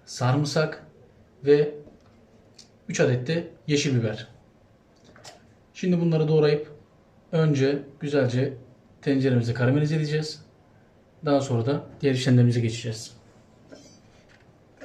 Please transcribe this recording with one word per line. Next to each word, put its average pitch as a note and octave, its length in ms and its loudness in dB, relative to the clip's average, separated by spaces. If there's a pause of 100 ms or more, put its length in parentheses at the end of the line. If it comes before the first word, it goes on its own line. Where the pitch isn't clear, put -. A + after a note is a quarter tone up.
sarımsak D3 840 -2 (580)
ve D3 300 4 (1120)
üç E3+ 120 -2
adet B2+ 260 2
de E3+ 220 -4 (180)
yeşil C#3 340 0
biber. G#2+ 280 -6 (1500)
Şimdi F3+ 260 0
bunları D#3+ 280 2
doğrayıp D3+ 440 2 (600)
önce C#3+ 500 2 (180)
güzelce C3 540 0 (480)
tenceremizi C3 520 0
karamelize D3 420 0
edeceğiz. D3+ 520 -6 (760)
Daha C#3+ 160 2
sonra A#2 260 -2
da C#3+ 180 -2 (160)
diğer C3+ 140 2
işlemlerimize B2 460 4
geçeceğiz. - 560 -6 (1700)